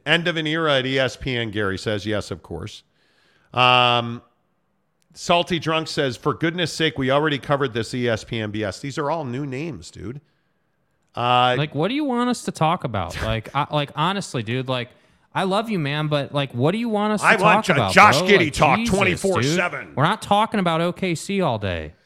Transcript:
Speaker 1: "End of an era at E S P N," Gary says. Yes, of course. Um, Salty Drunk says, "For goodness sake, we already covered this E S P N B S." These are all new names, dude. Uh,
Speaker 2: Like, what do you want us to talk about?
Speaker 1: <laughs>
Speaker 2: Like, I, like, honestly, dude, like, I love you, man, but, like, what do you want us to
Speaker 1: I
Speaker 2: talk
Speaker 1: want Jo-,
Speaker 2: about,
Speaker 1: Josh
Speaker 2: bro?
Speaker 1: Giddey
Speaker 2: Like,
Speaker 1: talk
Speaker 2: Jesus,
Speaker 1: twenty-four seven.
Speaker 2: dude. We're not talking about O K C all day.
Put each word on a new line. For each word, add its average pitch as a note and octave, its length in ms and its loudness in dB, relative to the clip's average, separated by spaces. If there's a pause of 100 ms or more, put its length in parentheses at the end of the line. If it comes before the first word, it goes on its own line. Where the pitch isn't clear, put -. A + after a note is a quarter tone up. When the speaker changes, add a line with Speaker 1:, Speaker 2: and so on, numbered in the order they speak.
Speaker 1:
"End E3 220 2
of D#3+ 80 -2
an D#3 100 -2
era D3+ 320 0
at B2+ 80 0
E C3+ 140 0
S B2+ 160 -2
P C3 200 -4
N," A2+ 140 -2
Gary G2 280 -2
says. G#2+ 280 -4
Yes, G#2 240 -4
of E2 140 -10
course. F2+ 400 -12 (680)
Um, B2 720 2 (920)
Salty F3 440 0
Drunk D#3+ 300 -2
says, C#3 280 -2
"For C#3+ 160 -2
goodness E3 400 -2
sake, D#3 240 0
we C3 140 0
already D3 300 2
covered C#3 340 0
this A2+ 180 -4
E B2 160 -2
S A2+ 140 0
P A#2+ 160 -6
N G#2+ 140 -4
B G#2+ 100 -4
S." G2 160 -4
These C#3 180 -10
are D3 140 -4
all D#3+ 140 -4
new B2+ 200 -6
names, C3+ 460 -10
dude. A2 300 -12 (960)
Uh, B2 420 4
Speaker 2:
Like, D3 160 -4
what D#3 140 0
do B3 60 -2
you D4+ 100 -2
want A#3+ 260 0
us - 140 -4
to - 80 -4
talk E3 320 0
about? F#2+ 360 -4
Speaker 1:
<laughs> - 40 -4
Speaker 2:
Like, A2 280 -4
I, C#3+ 220 -2
like, C#3+ 220 -2
honestly, E3 480 -4
dude, B2+ 240 -4
like, B2 220 -4 (440)
I D#3 100 0
love G3+ 260 -2
you, G3 100 -2
man, D3 280 -2
but, C#3+ 240 -2
like, C#3 220 -2
what C3 180 2
do A3 60 -2
you A#3+ 100 -4
want G#3+ 260 0
us G3 60 -2
to C#3+ 60 2
Speaker 1:
I F#3+ 100 6
Speaker 2:
talk F#3 60 0
Speaker 1:
want G#3 240 4
Jo-, E3+ 80 2
Speaker 2:
about, G#2 180 2
Speaker 1:
Josh F#3+ 280 8
Speaker 2:
bro? F#3 80 0
Speaker 1:
Giddey G3 180 8
Speaker 2:
Like, C#3+ 60 -4
Speaker 1:
talk C#3+ 260 4
Speaker 2:
Jesus, A3+ 180 0
Speaker 1:
twenty-four F#3+ 460 0
seven. D#3 460 -2
Speaker 2:
dude. - 80 -10
We're C3 80 2
not G#3 180 0
talking G#3 380 2
about E3 200 2
O F3 120 0
K F3 240 -2
C G3 240 -4
all B2+ 180 0
day. E2+ 360 -4 (120)